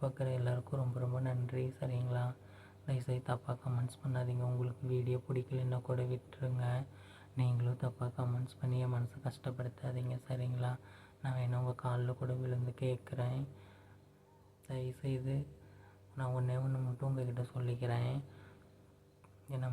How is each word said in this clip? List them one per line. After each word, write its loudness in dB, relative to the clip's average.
பார்க்குற 0
எல்லாருக்கும் 0
ரொம்ப, 0
ரொம்ப 2
நன்றி, 0
சரிங்களா? 2
தயவுசெய்து 0
தப்பா 0
கமெண்ட்ஸ் 0
பண்ணாதீங்க. 2
உங்களுக்கு 0
வீடியோ 2
பிடிக்கலன்னா 2
கூட 2
விட்டுருங்க. 0
நீங்களும் 4
தப்பா 0
கமெண்ட்ஸ் 0
பண்ணி 2
என் 2
மனசை 0
கஷ்டப்படுத்தாதீங்க, -2
சரிங்களா? 2
நான் 0
வேணா 2
உங்க 2
கால்ல 2
கூட 0
விழுந்து 2
கேட்குறேன். 0
தயவுசெய்து 0
நான் 0
ஒண்ணே 4
ஒண்ணு 2
மட்டும் 0
உங்ககிட்ட 0
சொல்லிக்கிறேன். 2
என்ன 0